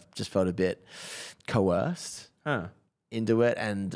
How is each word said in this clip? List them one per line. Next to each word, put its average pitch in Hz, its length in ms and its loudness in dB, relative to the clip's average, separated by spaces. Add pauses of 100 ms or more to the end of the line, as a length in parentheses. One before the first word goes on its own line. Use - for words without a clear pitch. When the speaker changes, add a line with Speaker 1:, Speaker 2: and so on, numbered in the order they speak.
(140)
Speaker 1:
just - 160 -8
felt 95 160 2
a 90 60 0
bit 92 320 0 (640)
coerced 98 800 0 (180)
Speaker 2:
Huh. 117 220 -2 (420)
Speaker 1:
into 113 320 4
it, 120 160 4
and 98 380 -2